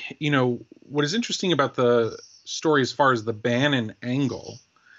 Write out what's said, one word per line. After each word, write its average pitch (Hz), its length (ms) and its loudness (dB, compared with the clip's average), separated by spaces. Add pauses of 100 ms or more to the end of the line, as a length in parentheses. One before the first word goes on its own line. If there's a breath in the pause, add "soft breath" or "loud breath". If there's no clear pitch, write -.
(180)
you 147 120 -2
know, 127 340 2 (160)
what 143 240 -2
is 147 100 -2
interesting 208 380 -2
about 139 220 0
the 120 440 2 (260)
story 151 380 0
as 117 100 -2
far 139 200 4
as 113 120 -2
the 113 80 -4
Bannon 120 720 0
angle 123 560 -4 (400 soft breath)